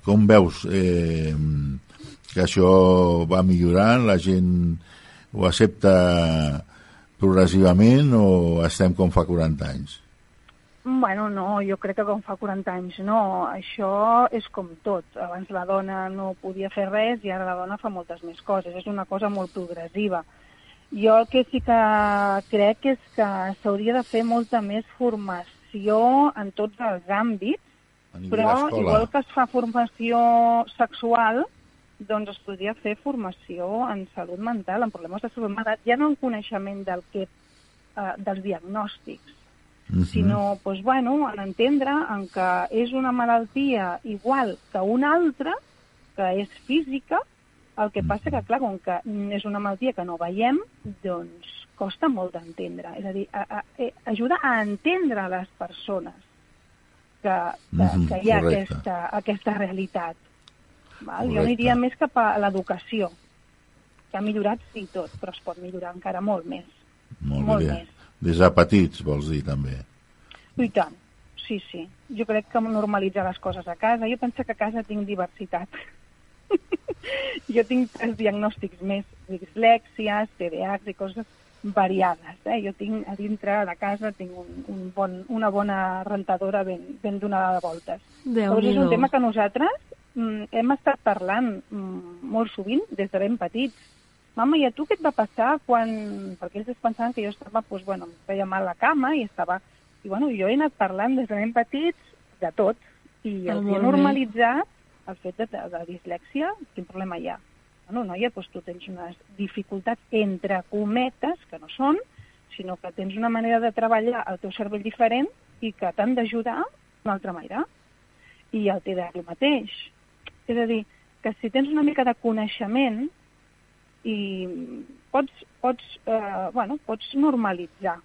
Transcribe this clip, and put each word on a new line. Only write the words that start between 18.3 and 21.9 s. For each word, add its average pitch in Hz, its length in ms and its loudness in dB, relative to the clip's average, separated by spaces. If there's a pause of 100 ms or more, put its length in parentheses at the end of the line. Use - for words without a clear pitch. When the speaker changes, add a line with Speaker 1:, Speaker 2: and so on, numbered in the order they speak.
Speaker 2:
coses. 180 320 -4
És 185 160 -10
una 196 160 -4
cosa 202 240 -4
molt 190 240 -6
progressiva. 175 680 -6 (680)
Jo 220 280 8
el 226 100 2
que 254 140 4
sí 254 180 -4
que 233 140 4 (720)